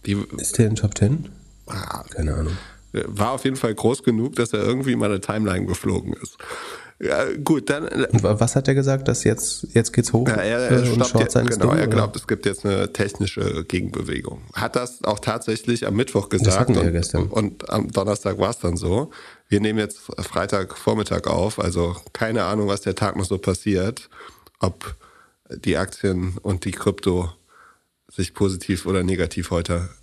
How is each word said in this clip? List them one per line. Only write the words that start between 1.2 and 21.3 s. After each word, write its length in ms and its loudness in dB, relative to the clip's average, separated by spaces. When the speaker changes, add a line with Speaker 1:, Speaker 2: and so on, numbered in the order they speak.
Speaker 1:
Ah. 420 -8
Speaker 2:
Keine 260 -2
Ahnung. 220 -2
Speaker 1:
War 400 -2
auf 140 -4
jeden 100 2
Fall 180 0
groß 300 0
genug, 320 2
dass 160 0
er 80 0
irgendwie 320 0
in 80 2
meine 220 0
Timeline 440 0
geflogen 560 -2
ist. 160 -16
Ja, 260 0
gut, 340 0
dann 180 0
Speaker 2:
Und 360 2
wa-, 160 4
was 160 2
hat 120 4
er 60 4
gesagt, 340 2
dass 160 0
jetzt, 520 0
jetzt 180 4
geht's 200 2
hoch, 140 4
Speaker 1:
Ja, 100 2
er, 240 2
er 100 2
Speaker 2:
äh, 80 6
und 160 4
Speaker 1:
stoppt 160 4
Speaker 2:
Short 140 4
Speaker 1:
jetzt, 80 -4
Speaker 2:
sein 120 4
ist 140 2
Speaker 1:
genau, 100 6
Speaker 2:
dumm, 80 4
Speaker 1:
er 80 4
Speaker 2:
oder? 100 2
Speaker 1:
glaubt, 200 2
es 100 -8
gibt 220 0
jetzt 180 -2
eine 260 2
technische 760 -2
Gegenbewegung. 760 -4
Hat 220 -2
das 280 -2
auch 160 0
tatsächlich 680 -2
am 100 0
Mittwoch 320 0
Speaker 2:
Das 120 2
Speaker 1:
gesagt 200 6
Speaker 2:
hatten 140 4
wir 80 6
Speaker 1:
und, 60 4
Speaker 2:
ja 40 2
gestern. 360 0
Speaker 1:
und 420 -2
am 220 0
Donnerstag 480 0
war's 180 0
dann 200 -2
so. 340 -2
Wir 120 4
nehmen 180 2
jetzt 220 -2
Freitagvormittag 1120 0
auf, 320 0